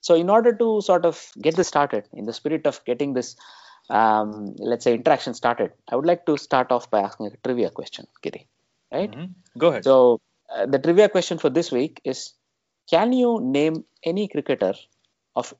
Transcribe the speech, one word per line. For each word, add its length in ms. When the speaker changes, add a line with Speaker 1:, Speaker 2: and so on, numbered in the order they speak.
Speaker 1:
So 160
in 120
order 240
to 280
sort 240
of 200
get 140
this 140
started, 440
in 120
the 80
spirit 340
of 180
getting 280
this, 240
um, 720
let's 240
say, 120
interaction 400
started, 360
I 20
would 120
like 200
to 100
start 360
off 180
by 120
asking 240
a 180
trivia 260
question, 380
Giri. 260
Right? 220
Speaker 2:
Mm-hmm. 460
Go 100
ahead. 160
Speaker 1:
So, 360
uh, 140
the 140
trivia 280
question 300
for 120
this 200
week 320
is, 300
can 220
you 280
name 440
any 240
cricketer 480
of 240